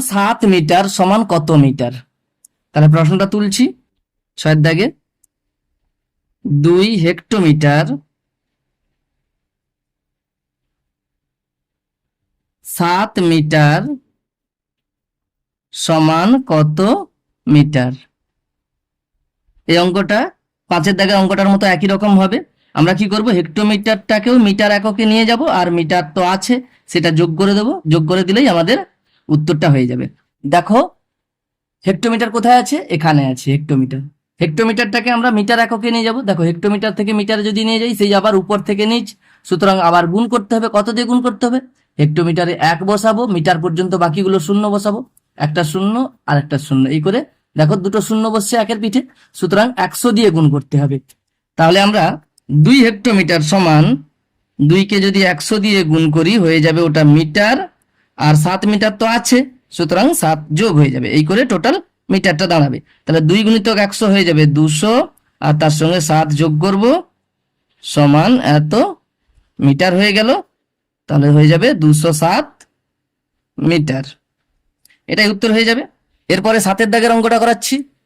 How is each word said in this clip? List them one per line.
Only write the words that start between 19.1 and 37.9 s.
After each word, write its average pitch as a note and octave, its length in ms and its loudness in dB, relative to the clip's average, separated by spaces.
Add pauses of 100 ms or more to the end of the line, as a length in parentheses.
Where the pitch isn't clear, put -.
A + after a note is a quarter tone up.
এই E3 160 2
অঙ্কটা, F#3+ 360 -2 (500)
পাঁচের F3 300 0
দাগের G3 220 2
অঙ্কটার G3 320 0
মতো G3 120 0
একই F#3 280 0
রকম G3+ 280 0
হবে। F#3+ 160 0 (420)
আমরা E3+ 200 2
কি G#3+ 140 -2
করব? G#3+ 140 -4 (100)
হেক্টোমিটারটাকেও G#3+ 1000 -2 (100)
মিটার G#3 320 2
এককে G#3 340 -4
নিয়ে A3+ 180 2
যাব, A#3 120 0 (180)
আর F3+ 80 -2 (100)
মিটার F3 280 -2 (100)
তো F#3+ 60 -2 (140)
আছে A3 200 -2 (360)
সেটা E3+ 180 0 (100)
যোগ E3+ 100 2 (100)
করে G3 180 2
দেব, G#3+ 120 -2 (180)
যোগ D#3 220 2
করে F#3 140 0
দিলেই G#3+ 300 0
আমাদের E3+ 240 0 (520)
উত্তরটা D#3 440 0
হয়ে B2+ 180 0
যাবে। B2+ 140 -6 (380)
দেখো, F3 360 0 (1080)
হেক্টোমিটার A3+ 500 -2
কোথায় A#3 260 4
আছে? C4 160 -4 (180)
এখানে D#3 260 2 (100)
আছে B2+ 220 -10
হেক্টোমিটার। C#3 480 -2 (400)
হেক্টোমিটারটাকে A3+ 760 -2
আমরা A#3+ 200 0
মিটার A3 280 0
এককে A#3 260 -4
নিয়ে A3+ 160 -2
যাব। A3+ 100 -4 (120)
দেখো, E3+ 200 -2
হেক্টোমিটার G3+ 500 -2
থেকে G#3 140 -4
মিটারে G#3 360 -2
যদি G#3+ 180 -2
নিয়ে A3+ 140 0
যাই, A#3 180 -2